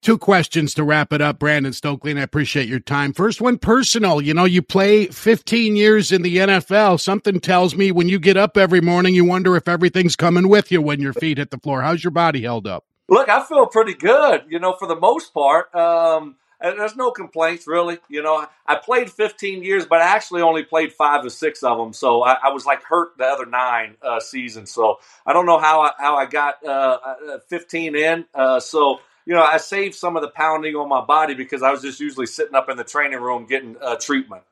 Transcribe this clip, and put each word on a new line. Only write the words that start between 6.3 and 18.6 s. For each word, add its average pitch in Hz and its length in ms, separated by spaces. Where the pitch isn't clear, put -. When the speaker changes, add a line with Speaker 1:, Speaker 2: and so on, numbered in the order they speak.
Speaker 1:
N 196 120
F 185 200
L. 196 280
Something 196 420
tells 180 340
me 196 160
when 175 200
you 196 80
get 185 180
up 208 220
every 185 240
morning, 180 320
you 180 100
wonder 180 320
if 160 100
everything's 175 500
coming 175 340
with 208 200
you 175 120
when 147 180
your 139 140
feet 156 240
hit 143 120
the 131 80
floor. 135 220
How's 160 240
your 175 60
body 160 320
held 113 240
up? 90 180
Speaker 2:
Look, 214 200
I 240 160
feel 277 220
pretty 220 280
good, 208 540
you 160 100
know, 185 200
for 185 100
the 165 80
most 220 380
part. 156 400
Um, 165 640
and 190 200
there's 214 180
no 254 140
complaints, 170 560
really. 170 320
You 147 140
know, 156 140
I, 151 100